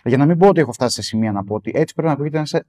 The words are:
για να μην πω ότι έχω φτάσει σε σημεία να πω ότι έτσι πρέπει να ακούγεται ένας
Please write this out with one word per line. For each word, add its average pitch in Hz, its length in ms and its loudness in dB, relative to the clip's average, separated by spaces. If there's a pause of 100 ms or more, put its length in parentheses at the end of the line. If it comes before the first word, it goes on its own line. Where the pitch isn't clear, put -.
για 127 140 2
να 143 80 4
μην 170 120 4
πω 190 100 6
ότι 190 120 4
έχω 123 120 0
φτάσει 117 240 -2
σε 107 60 -8
σημεία 110 300 -2
να 101 120 -4
πω 104 120 -6
ότι 107 180 -8
έτσι 156 200 -2
πρέπει 160 140 -2
να 151 60 0
ακούγεται 147 240 -6
ένας 151 160 -6 (160)